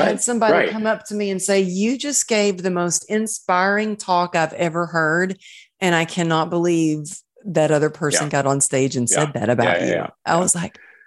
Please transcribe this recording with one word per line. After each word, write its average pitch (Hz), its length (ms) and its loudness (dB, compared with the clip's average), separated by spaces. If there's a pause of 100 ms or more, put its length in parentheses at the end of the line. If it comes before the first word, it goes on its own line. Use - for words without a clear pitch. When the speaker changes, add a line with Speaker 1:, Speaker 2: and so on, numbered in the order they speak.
Speaker 1:
had - 100 2
Speaker 2:
What? - 80 -4
Speaker 1:
somebody 226 320 2
Speaker 2:
Right. 160 160 2
Speaker 1:
come 214 160 -4
up 214 220 -2
to 208 60 -8
me 208 160 -2
and 185 120 -4
say, 196 180 2
"You 196 380 0
just 277 280 -2
gave 208 360 0
the 185 80 -2
most 175 400 -2
inspiring 208 840 0
talk 175 380 0
I've 160 200 0
ever 170 320 -2
heard. 165 520 0 (400)
And 180 160 2
I 165 120 2
cannot 165 420 0
believe 165 560 0 (400)
that 156 260 0
other 151 200 4
person 151 380 -2
Speaker 2:
Yeah. - 20 -6
Speaker 1:
got 143 160 0
on 139 160 2
stage 135 340 0
and 120 140 0
Speaker 2:
Yeah. - 60 2 (100)
Speaker 1:
said 143 80 -10
that 107 160 -2
about 117 280 2
Speaker 2:
Yeah, 90 60 0
yeah, - 20 0
Speaker 1:
you." 90 60 0
Speaker 2:
yeah. 85 140 -2 (180)
Speaker 1:
I - 120 0
Speaker 2:
Yeah. 170 40 2
Speaker 1:
was 180 140 0
like, 175 240 -6 (280)